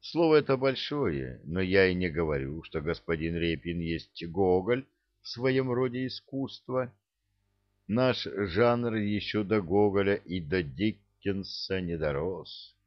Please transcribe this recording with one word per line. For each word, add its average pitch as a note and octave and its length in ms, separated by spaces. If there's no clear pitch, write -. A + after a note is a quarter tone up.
Слово D#3 360
это C#3+ 200
большое, A#2+ 880
но E2+ 160
я F#2+ 260
и F#2 80
не F2+ 140
говорю, D2+ 560
что - 160
господин E2 560
Репин E2+ 440
есть E2 460
Гоголь F#2 580
в - 60
своем C3 420
роде B2+ 360
искусства. B2+ 840
Наш B2 380
жанр A2 720
ещё G#2 480
до G#2 160
Гоголя G2 540
и F2+ 260
до E2+ 220
Диккенса F#2+ 1160
не E2+ 160
дорос. D#2 760